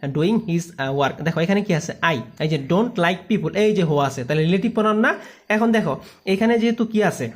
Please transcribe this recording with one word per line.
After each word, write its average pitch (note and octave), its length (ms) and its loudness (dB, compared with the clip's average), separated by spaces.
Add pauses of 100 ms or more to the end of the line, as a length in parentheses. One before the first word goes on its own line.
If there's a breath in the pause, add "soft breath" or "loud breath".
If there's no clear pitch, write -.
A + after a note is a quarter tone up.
(180)
doing F#3+ 200 2 (100)
his, E3+ 240 0
আহ, C3+ 280 -6
work। C3 160 0 (120)
দেখো D#3+ 180 -2
এখানে G3 220 2
কি F#3 120 2
আছে? - 120 -10 (220)
I, C#3 40 -2 (260)
এই D#3 80 0
যে D#3+ 60 0 (140)
don't A3+ 220 2 (100)
like F3 260 0
people, E3 220 0 (120)
এই G#3+ 140 4
যে F#3 120 2
who D3+ 60 2 (140)
আছে, B2+ 180 -8
তাহলে D3+ 200 0
রিলেটিভ G3 300 2
প্রনাউন G#3+ 280 2
না? D4 60 2 (440 loud breath)
এখন A3 220 2
দেখো E3+ 160 0 (400 loud breath)
এখানে A3+ 280 2
যেহেতু A3+ 300 2
কি G#3 80 0 (100)
আছে C#3+ 160 -6 (100)